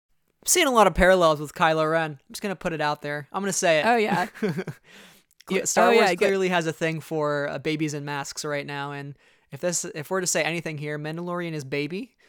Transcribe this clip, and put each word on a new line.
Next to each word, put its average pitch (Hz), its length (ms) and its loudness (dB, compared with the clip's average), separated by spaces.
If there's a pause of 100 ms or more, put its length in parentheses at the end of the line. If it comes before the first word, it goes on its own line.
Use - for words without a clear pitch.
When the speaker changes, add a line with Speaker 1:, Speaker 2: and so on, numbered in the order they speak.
(460)
Speaker 1:
seeing 330 200 4
a 262 40 2
lot 214 160 8
of 170 60 4
parallels 175 460 6
with 151 140 -10
Kylo 160 360 2
Ren. 160 220 0
I'm 139 80 -14 (140)
just - 80 -10
gonna 196 160 -4
put 170 160 -4
it 156 80 -4
out 151 200 -2
there. 147 300 -8
I'm 190 100 -6
gonna 196 120 -2
say 165 260 4
it. 147 60 0
Speaker 2:
Oh, 233 100 4
yeah. 214 380 2
Speaker 1:
<laughs> - 80 -10
Cl- 180 140 -2 (920)
Speaker 2:
Yeah. 185 160 0
Speaker 1:
Star 226 240 4
Speaker 2:
Oh, 233 40 6
Speaker 1:
Wars 233 60 6 (100)
Speaker 2:
yeah, - 60 -
good. 202 100 2
Speaker 1:
clearly 190 240 2
has 170 180 0
a 156 60 -2
thing 160 260 -2
for, 147 500 -2
uh, 143 100 -6
babies 151 340 -2
in 143 100 -8
masks 143 400 -8
right 143 220 -4
now, 143 260 -8
and 143 240 -10 (360)
if 139 100 -12
this, 175 240 -2
if 156 260 -8
we're 190 100 0
to 175 60 -4
say 165 160 0
anything 160 340 -4
here, 147 220 -6
Mandalorian 170 540 -6
is 151 100 -6
baby. 147 520 -6 (140)